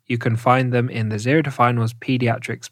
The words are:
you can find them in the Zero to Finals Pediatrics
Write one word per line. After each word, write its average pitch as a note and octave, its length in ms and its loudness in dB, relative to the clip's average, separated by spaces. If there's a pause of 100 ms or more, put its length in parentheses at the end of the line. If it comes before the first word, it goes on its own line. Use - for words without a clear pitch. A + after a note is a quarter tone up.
you A#2+ 140 -2
can A#2 180 0
find B2+ 380 2
them B2 160 0
in A2+ 180 -4
the G#2+ 100 -2
Zero C3 220 2
to C#3+ 100 -2
Finals A#2+ 440 2
Pediatrics A#2+ 760 -2